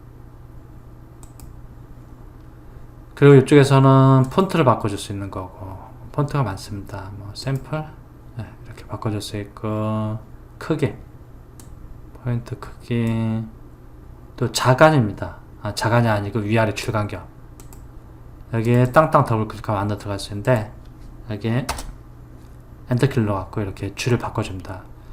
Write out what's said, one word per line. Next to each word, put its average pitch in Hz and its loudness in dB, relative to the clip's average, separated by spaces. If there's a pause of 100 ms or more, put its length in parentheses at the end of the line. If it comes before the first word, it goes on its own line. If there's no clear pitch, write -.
(3250)
그리고 143 10
이쪽에서는 135 8
폰트를 180 2
바꿔줄 110 2
수 - -10
있는 98 -8
거고, 92 -12 (360)
폰트가 143 0
많습니다. 98 -8
뭐 101 -14
샘플, 143 -6 (520)
네, 110 -12 (160)
이렇게 - -18
바꿔줄 107 -6
수 - -10
있고, 107 -4 (400)
크기, 147 -2 (1300)
포인트 120 -6
크기, 113 -4 (920)
또 120 -2
자간입니다. 127 2 (240)
아, 104 -8
자간이 117 2
아니고 101 -2
위아래 107 0
줄 - -8
간격. 104 -4 (1300)
여기에 120 2
땅땅 156 4
더블 110 0
클릭하면 101 -6
안으로 104 -2
들어갈 101 -8
수 - -12
있는데 104 -2 (560)
여기에 113 -2 (1200)
엔터키를 123 2
넣어갖고 101 -4
이렇게 98 -8
줄을 120 0
바꿔줍니다. 98 -8 (280)